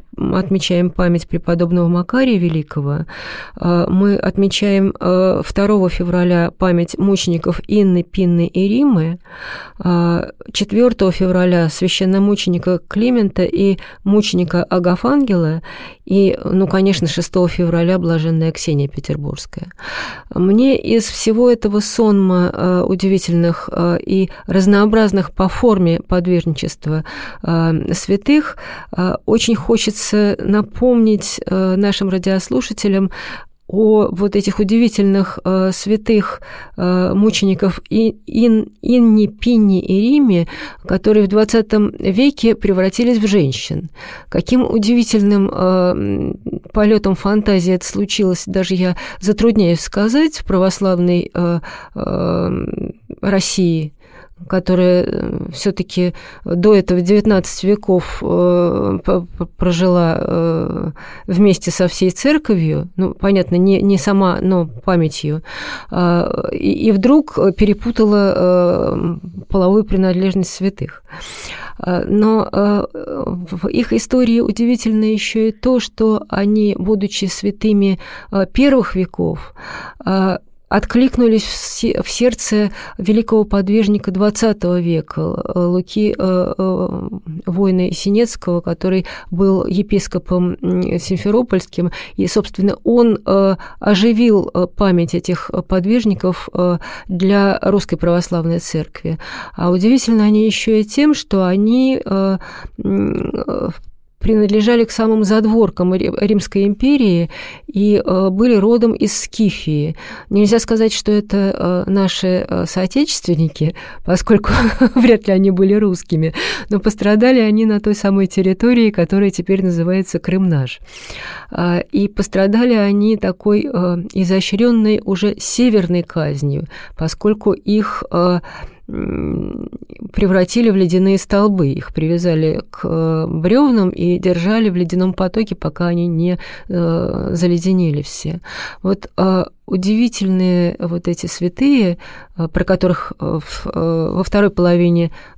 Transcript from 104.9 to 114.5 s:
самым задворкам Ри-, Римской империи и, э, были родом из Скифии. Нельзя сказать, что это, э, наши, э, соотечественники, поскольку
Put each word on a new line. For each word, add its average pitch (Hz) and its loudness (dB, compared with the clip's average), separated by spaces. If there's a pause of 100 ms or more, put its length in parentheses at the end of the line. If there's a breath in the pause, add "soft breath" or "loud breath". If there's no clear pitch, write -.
самым 220 0
задворкам 214 2
Ри-, - -2
Римской 202 0
империи 208 2 (380 loud breath)
и, 202 2
э, 185 0
были 220 4
родом 226 4
из - -2
Скифии. 160 -2 (360 loud breath)
Нельзя 208 4
сказать, 226 0
что - -2
это, 196 0
э, - -4
наши, 190 0
э, 180 -2
соотечественники, 175 -2 (280 loud breath)
поскольку 202 2